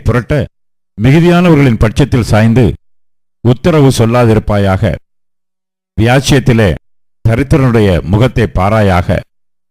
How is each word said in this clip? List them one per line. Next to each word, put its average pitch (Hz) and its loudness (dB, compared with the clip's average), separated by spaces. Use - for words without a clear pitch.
புரட்ட 123 -2
மிகுதியானவர்களின் 143 2
பட்சத்தில் 120 -2
சாய்ந்து 113 2
உத்தரவு 139 2
சொல்லாதிருப்பாயாக, 110 0
வியாச்சியத்திலே 123 0
தரித்திரனுடைய 120 0
முகத்தை 110 0
பாராயாக, 95 0